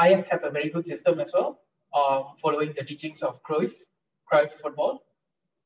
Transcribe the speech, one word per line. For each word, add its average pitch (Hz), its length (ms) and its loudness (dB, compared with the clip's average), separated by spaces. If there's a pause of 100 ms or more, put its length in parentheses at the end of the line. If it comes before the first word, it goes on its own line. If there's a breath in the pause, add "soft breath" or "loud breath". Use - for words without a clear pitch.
Ajax 185 280 6
have - 140 -2
a 147 80 -6
very 147 180 -4
good 160 160 -6
system - 340 0
as - 140 -6
well, - 280 0 (340)
um, 139 460 0
following 151 360 -2
the 135 60 -8
teachings 151 400 -12
of 131 200 -6
Cruyff, - 300 -2 (580)
Cruyff - 200 4 (100)
football, - 420 -4 (640)